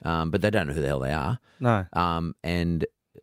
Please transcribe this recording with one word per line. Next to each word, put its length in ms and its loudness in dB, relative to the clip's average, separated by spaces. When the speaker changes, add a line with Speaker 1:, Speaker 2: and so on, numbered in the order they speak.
Speaker 1:
Um, 260 0
but 100 0
they 80 4
don't 180 0
know 60 -4
who 80 -2
the 60 0
hell 140 0
they 100 -2
are. 280 -2
Speaker 2:
No. 340 2
Speaker 1:
Um, 500 0
and, 420 0